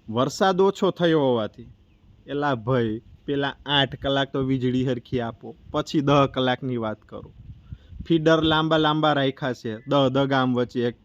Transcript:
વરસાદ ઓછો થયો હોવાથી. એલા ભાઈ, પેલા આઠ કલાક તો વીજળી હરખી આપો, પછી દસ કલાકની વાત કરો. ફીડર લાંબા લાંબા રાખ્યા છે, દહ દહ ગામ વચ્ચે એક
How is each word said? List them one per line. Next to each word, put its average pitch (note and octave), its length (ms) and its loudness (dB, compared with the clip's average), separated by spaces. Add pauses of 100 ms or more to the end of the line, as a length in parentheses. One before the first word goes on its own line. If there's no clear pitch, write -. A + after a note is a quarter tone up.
વરસાદ D#3+ 520 2
ઓછો F#3+ 300 2
થયો E3 280 2
હોવાથી. A#2+ 480 0 (600)
એલા C#3+ 280 -2
ભાઈ, A#2 460 -2 (240)
પેલા C#3 300 -4 (100)
આઠ C#3 300 0
કલાક C#3 360 -2
તો C#3 80 -4
વીજળી B2+ 460 -2
હરખી B2 340 -4
આપો, A2+ 360 -10 (160)
પછી D3+ 300 -2
દસ C#3 320 4
કલાકની B2+ 440 -2
વાત G#2+ 240 -6
કરો. - 320 -18 (760)
ફીડર D#3+ 340 4
લાંબા D#3+ 360 2
લાંબા D3+ 360 2
રાખ્યા C3+ 400 -2
છે, A2 240 -10 (100)
દહ C#3 220 4
દહ C#3 160 2
ગામ C3 300 0
વચ્ચે B2 260 -2
એક A#2 240 -2